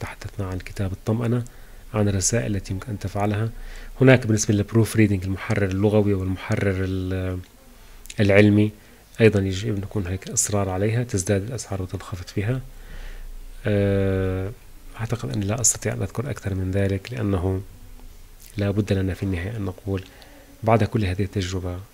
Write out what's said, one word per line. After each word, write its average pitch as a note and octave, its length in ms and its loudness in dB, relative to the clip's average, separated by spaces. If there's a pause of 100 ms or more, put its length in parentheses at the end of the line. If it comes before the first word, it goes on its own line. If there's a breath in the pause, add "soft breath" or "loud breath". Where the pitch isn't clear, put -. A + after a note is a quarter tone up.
تحدثنا - 460 -8
عن F#2 120 -6
كتاب F#2+ 340 -4
الطمأنة، A#2 520 0 (500 loud breath)
عن G#2 140 4
الرسائل G#2 480 0
التي F#2+ 160 -6
يمكن F#2+ 180 -6
أن G2+ 80 -6
تفعلها. G#2 520 0 (500 loud breath)
هناك C3 260 8
بالنسبة G#2+ 280 2
للبروف G#2+ 420 2
ريدنج، G2+ 280 4
المحرر G2+ 400 -2
اللغوي G2+ 500 4
والمحرر F#2+ 720 0
ال-، F#2 540 -4 (840 loud breath)
العلمي، G#2 500 8 (500 loud breath)
أيضًا G2+ 200 8
يجب G2 360 -2
أن G2 60 -4
يكون F#2+ 240 -4
هيك F#2+ 240 -6
إصرار G2+ 380 0
عليها، A2 360 0
تزداد G2 380 0
الأسعار G#2 400 -6
وتنخفض F2+ 440 -8
فيها. A2+ 340 -4 (1040 loud breath)
آه، G2 840 2 (500)
أعتقد A2+ 300 -4
أني G#2 160 -2
لا G#2+ 140 -2
أستطيع - 320 -2
أن A#2+ 100 -4
أذكر A#2 280 -6
أكثر F#2+ 240 -6
من F#2 160 -2
ذلك، G2 420 0
لأنه G2 500 0 (960)
لا G2+ 140 0
بد G#2 220 0
لنا F#2+ 220 0
في - 80 -8
النهاية G2 340 -4
أن G#2 60 -6
نقول F#2+ 400 -6 (600 loud breath)
بعد A2 220 4
كل A2 200 0
هذه F#2 180 -2
التجربة F#2 560 -4 (140)